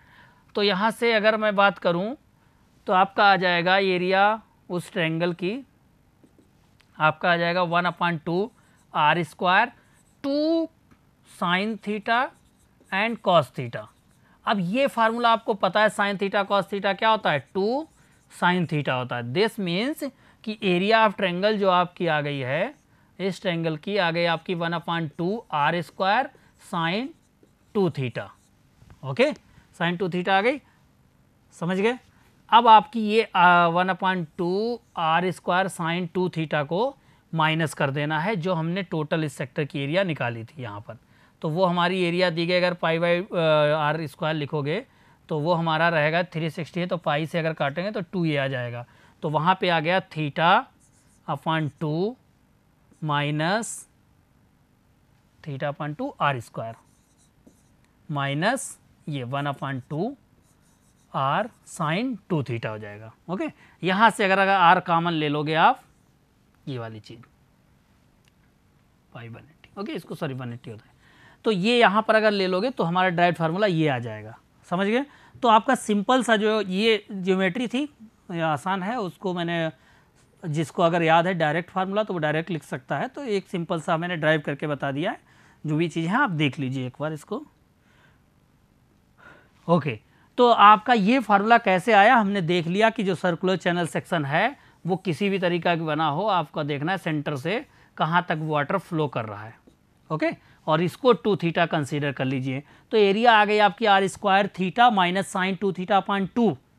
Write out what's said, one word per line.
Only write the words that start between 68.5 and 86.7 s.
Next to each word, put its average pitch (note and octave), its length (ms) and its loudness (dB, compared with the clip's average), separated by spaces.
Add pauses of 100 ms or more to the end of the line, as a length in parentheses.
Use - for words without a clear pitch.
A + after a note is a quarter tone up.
पाई A#2 160 -18
वन A2+ 80 -18
एटी, - 440 -18
ओके, A3 100 -8
इसको F#3 240 -10
सॉरी D3 180 -6
वन B2+ 200 -10
एटी - 180 -16
होता G#2+ 140 -18
है, - 80 -20 (520)
तो A3+ 60 2
ये A3 280 2
यहाँ G#3+ 280 4
पर A3 80 4
अगर G#3+ 160 4
ले G3 160 0
लोगे F#3 220 -2
तो B3+ 140 -4
हमारा F3+ 260 2
डायरेक्ट F3 300 2
फार्मूला E3+ 280 0
ये D#3+ 200 2
आ C3+ 120 0
जाएगा, A2 380 -12 (320)
समझ F#3+ 180 -2
गए। A#3+ 180 0 (300)
तो - 120 -2
आपका A3+ 280 4
सिंपल A3 480 0
सा A3+ 120 2
जो G#3+ 260 0
ये G#3 500 0
ज्योमेट्री F#3+ 560 -2
थी, B3+ 160 -2 (480)
ये E3+ 100 -4
आसान D#3+ 420 -2
है, A3+ 140 -6
उसको F#3 360 -6
मैंने, E3+ 380 -4 (720)
जिसको D#3+ 400 -2
अगर E3+ 200 2
याद E3 240 4
है F#3+ 60 -2
डायरेक्ट E3 360 -2
फार्मूला F#3+ 340 -4
तो G3+ 100 -6
वो F3+ 60 -4
डायरेक्ट D#3 320 -2
लिख D#3 120 -6
सकता D3 340 -8
है। F#3 100 -4
तो C#4+ 160 -12
एक G3+ 240 -4
सिंपल E3+ 340 -6
सा E3 160 -2
मैंने F3 200 -4
ड्राइव D#3 240 2
करके D3+ 260 -6
बता C#3+ 240 -4
दिया D#3 200 -4
है, D#4+ 80 -12 (440)
जो D3+ 140 -2
भी E3+ 120 0
चीज़ E3 180 -4
है F#3+ 80 -2
आप C#4 140 2
देख D3 300 -2
लीजिए C3 280 -6